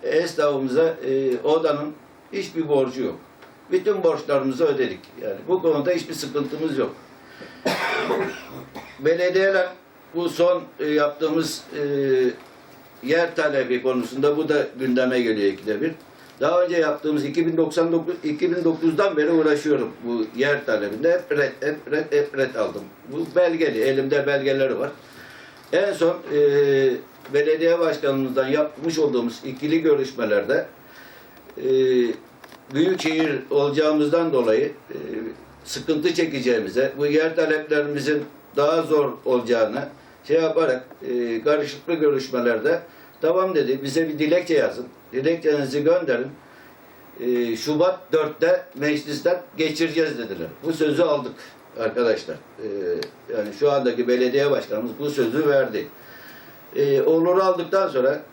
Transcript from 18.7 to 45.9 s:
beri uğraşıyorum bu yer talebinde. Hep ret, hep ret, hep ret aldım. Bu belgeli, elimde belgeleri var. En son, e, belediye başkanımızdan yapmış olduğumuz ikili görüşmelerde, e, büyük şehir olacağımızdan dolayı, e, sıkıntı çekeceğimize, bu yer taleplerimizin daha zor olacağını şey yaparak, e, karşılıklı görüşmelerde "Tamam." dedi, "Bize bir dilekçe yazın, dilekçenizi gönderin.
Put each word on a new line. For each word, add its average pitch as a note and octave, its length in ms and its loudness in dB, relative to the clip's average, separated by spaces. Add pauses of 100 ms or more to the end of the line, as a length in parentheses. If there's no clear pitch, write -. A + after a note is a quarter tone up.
beri D#3 140 2
uğraşıyorum D3 600 2 (140)
bu A#2 220 -2 (100)
yer C#3+ 300 0
talebinde. A2 460 0
Hep F3 260 0
ret, C3+ 220 0
hep D3 320 -4
ret, D3+ 200 -2
hep C#3+ 260 0
ret B2+ 180 0
aldım. G#2 260 -4 (300)
Bu D#3 140 -4 (100)
belgeli, E3 440 2
elimde C3+ 460 2
belgeleri C3+ 520 0
var. C3+ 120 -4 (840)
En F#3+ 200 2
son, E3+ 240 2 (180)
e, D3 40 2 (960)
belediye D#3+ 440 2
başkanımızdan C3+ 680 0
yapmış D3+ 500 -2
olduğumuz B2 460 0
ikili D3 380 -2
görüşmelerde, B2+ 840 0 (920)
e, - 80 -6 (1080)
büyük F3 260 2
şehir D#3 380 0 (120)
olacağımızdan D3+ 840 2
dolayı, A#2+ 340 2 (240)
e, - 60 -12 (680)
sıkıntı D#3 500 -2
çekeceğimize, B2 840 0
bu D3 80 0
yer D#3+ 300 2
taleplerimizin D3+ 880 0 (320)
daha D#3 260 4
zor D3 300 2 (120)
olacağını A#2 640 2 (360)
şey D#3+ 160 2
yaparak, D#3 440 0 (240)
e, A#2+ 340 -2
karşılıklı D3 520 0
görüşmelerde C3 840 0 (400)
"Tamam." F3+ 340 2
dedi, C3+ 280 0
"Bize D3+ 260 -2
bir D3 100 -6
dilekçe D#3+ 360 2
yazın, B2+ 320 0 (260)
dilekçenizi D3 720 0
gönderin. D3 440 2 (920)